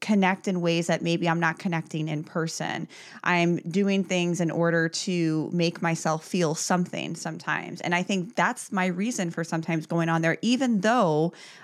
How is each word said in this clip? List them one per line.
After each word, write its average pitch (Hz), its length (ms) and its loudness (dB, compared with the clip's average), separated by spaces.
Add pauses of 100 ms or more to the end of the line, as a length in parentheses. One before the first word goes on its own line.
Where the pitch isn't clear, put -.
connect 190 460 2
in 180 140 0
ways 170 260 2
that 165 140 2
maybe 170 260 0
I'm 165 140 2
not 160 180 0
connecting 160 480 -2
in 156 160 -4
person. - 640 -4 (380)
I'm 175 320 4
doing 196 480 0
things 175 340 0
in 165 100 0
order 165 380 2
to 165 640 -2
make 170 300 0
myself 165 440 -2
feel 165 300 0
something 175 600 -2
sometimes. 165 640 -6
And 175 120 -2
I 175 80 2
think 190 340 -4
that's 196 360 0
my 185 140 0
reason 190 440 -2
for 170 140 -4
sometimes 165 440 -2
going 165 200 2
on 165 140 2
there, 165 200 2
even 240 380 2
though 185 540 4 (300)